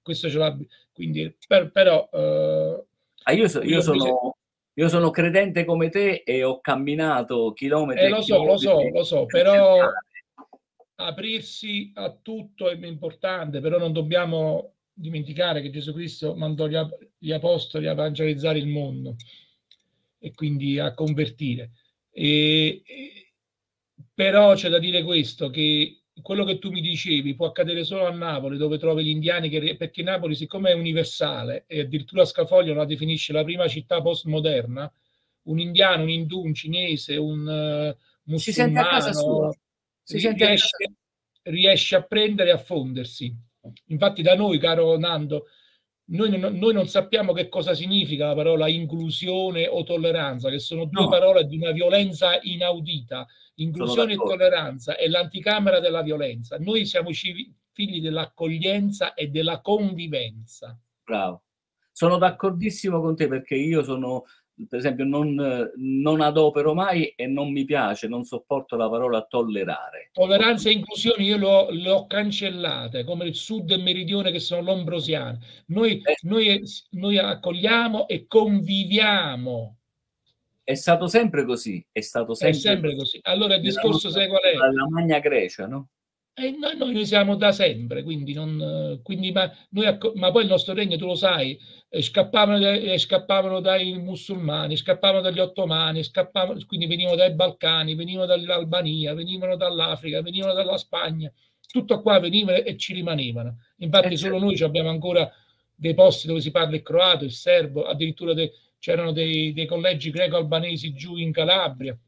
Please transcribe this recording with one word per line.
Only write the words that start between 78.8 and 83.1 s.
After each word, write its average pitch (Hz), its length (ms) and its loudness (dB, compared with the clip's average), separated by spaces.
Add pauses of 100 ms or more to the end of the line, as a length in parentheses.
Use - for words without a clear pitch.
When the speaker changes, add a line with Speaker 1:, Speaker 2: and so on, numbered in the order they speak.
Speaker 2:
È 135 120 -2
stato 170 320 2
sempre 165 360 2
così, 117 480 -4
è 107 100 -6
stato 113 320 -4
Speaker 1:
È - 20 -4
Speaker 2:
sempre 151 240 2
Speaker 1:
sempre 160 360 0
Speaker 2:
così. 135 240 -8